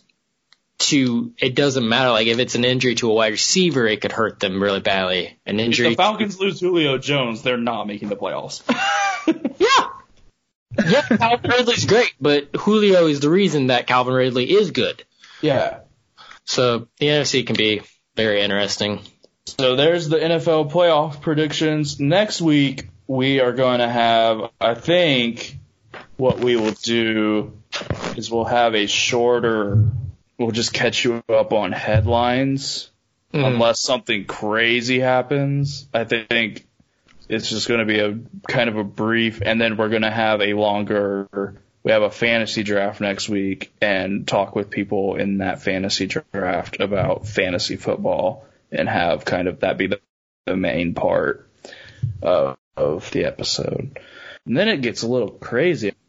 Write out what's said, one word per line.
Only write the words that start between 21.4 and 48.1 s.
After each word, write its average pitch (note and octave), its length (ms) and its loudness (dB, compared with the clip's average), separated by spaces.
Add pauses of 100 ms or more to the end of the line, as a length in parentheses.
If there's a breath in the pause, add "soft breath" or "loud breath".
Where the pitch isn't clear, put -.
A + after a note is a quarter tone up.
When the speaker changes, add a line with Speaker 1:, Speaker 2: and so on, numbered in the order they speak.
Speaker 2:
Next F3+ 400 0
week, C#3+ 480 2 (180)
we C3+ 340 0
are B2 120 2
gonna B2 360 2
have, A2+ 600 2 (100)
I A2+ 140 2
think, C3 840 0 (580)
what B2+ 240 0
we B2 160 2
will A2 160 0 (100)
do A2 760 0 (600)
is A2 140 -10
we'll A#2 140 -2
have A#2+ 300 2
a G#2 140 0
shorter, A2+ 1000 2 (500)
we'll A2+ 120 -2
just A2+ 220 -2
catch A#2 320 -2
you A#2 240 -2
up A2 240 2
on G2+ 200 2
headlines, B2 1160 0 (420)
Speaker 1:
Mm-hmm. D3 120 2
Speaker 2:
unless A#2 360 2
something A2+ 460 -2
crazy A#2 760 0
happens. C#3 920 0
I A#2 100 -2
think A2+ 600 -2 (640)
it's G#2+ 220 -4
just G#2+ 180 -4
gonna A#2 180 2
be G#2+ 120 2
a G#2 180 0 (300)
kind A#2+ 220 2
of G#2+ 80 -4
a G#2+ 80 -2
brief, A2 600 0
and A2+ 160 0
then A2+ 160 0
we're A2 120 0
gonna A2 220 0
have A2 320 2
a G2+ 100 2
longer, G2+ 1040 -2 (240)
we - 80 0
have A2 120 4
a G2+ 80 2
fantasy A2+ 520 0
draft G2+ 380 -2
next G2+ 300 -4
week G2 500 -4
and G2+ 480 -2
talk G2 260 0
with G2+ 160 -4
people G2 460 -2
in G2 220 -2
that F#2+ 240 -4
fantasy F#2+ 440 -2
draft - 720 -6
about F#2+ 460 -2
fantasy F#2 500 -2
football F#2+ 680 -2 (260 loud breath)